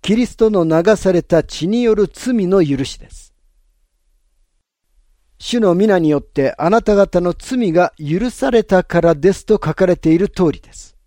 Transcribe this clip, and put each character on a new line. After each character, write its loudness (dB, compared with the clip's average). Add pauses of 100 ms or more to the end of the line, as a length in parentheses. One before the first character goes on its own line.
キ -2
リ 0
ス -14
ト 2
の 0
流 2
さ -2
れ 0
た 0
血 -8
に -2
よ 2
る 0
罪 -4
の 2
許 -4
し -16
で -20
す。 -20 (2000)
「主 -6
の 2
皆 2
に 0
よ 2
っ -6
て -2
あ -2
な 2
た 0
方 2
の -2
罪 -4
が 0
許 -4
さ -4
れ 2
た 0
か -2
ら 2
で 0
す」 -10
と 2
書 -4
か 0
れ 2
て 2
い 2
る 0
通 0
り -12
で -20
す。 -20